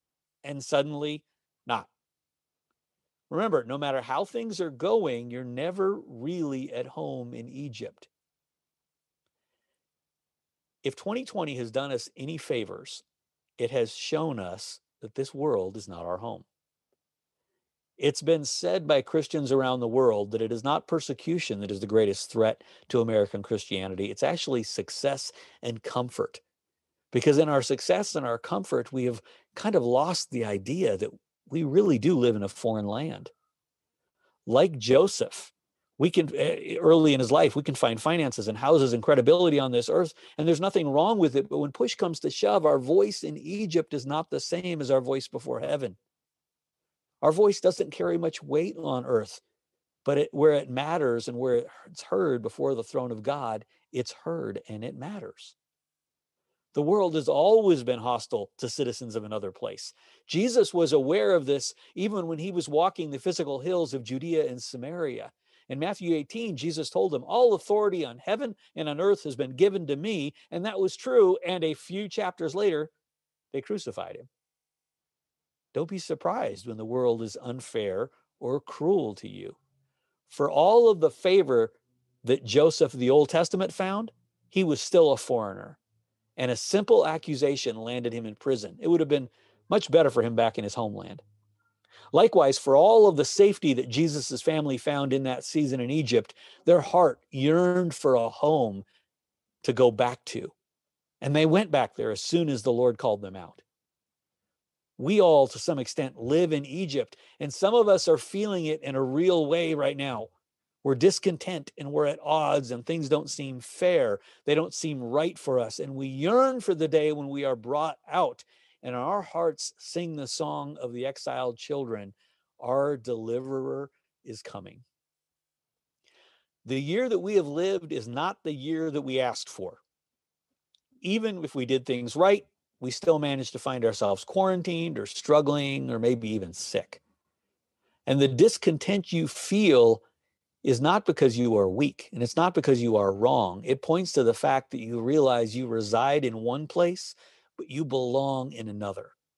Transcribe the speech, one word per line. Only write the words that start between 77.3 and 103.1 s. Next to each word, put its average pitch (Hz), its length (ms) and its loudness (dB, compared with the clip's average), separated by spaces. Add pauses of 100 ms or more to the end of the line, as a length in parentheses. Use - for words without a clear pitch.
unfair 117 680 -6 (300)
or 135 200 -4
cruel 147 540 -2
to - 140 -16
you. - 280 -16 (720)
For 147 220 -2
all 208 400 8
of 185 100 2
the 151 100 4
favor 135 640 4 (520)
that 127 200 2
Joseph 147 480 4
of 131 80 -8
the 123 100 4
Old 143 180 8
Testament 180 440 0
found, 202 380 -4 (380)
he 190 160 0
was 151 160 0
still 165 320 6
a 131 40 2
foreigner. 107 640 -6 (580)
And 127 140 -2
a 120 60 -2
simple 202 500 4
accusation 143 720 -2
landed 117 360 -6
him 117 140 -8
in 107 80 -10
prison. 117 460 -4
It - 80 -2
would 170 120 6
have 151 80 -2
been 139 220 0 (400)
much 196 200 0
better 151 200 8
for 117 120 2
him 117 120 -2
back 113 240 2
in 110 60 -4
his 101 100 -6
homeland. 101 480 -8 (920)
Likewise, 165 440 6
for 135 180 4
all 208 300 10
of 175 100 6
the 139 80 4
safety 196 500 4
that 127 140 -2
Jesus' 143 540 -2
family 151 340 -2
found 139 380 -2
in 135 80 0
that 127 220 -4
season 135 360 0
in 120 100 -4
Egypt, 123 440 0 (320)
their 170 140 8
heart 165 400 4 (100)
yearned 170 640 2
for 131 200 2
a 117 140 2
home 117 560 0 (800)
to 131 100 0
go 120 180 6
back 120 360 -2
to. - 260 -10 (680)
And 139 120 0
they 156 120 4
went 180 240 4
back 131 260 0
there 113 140 -4
as 101 100 -6
soon 165 300 0
as 120 120 -4
the 127 100 2
Lord 120 260 2
called 104 240 -2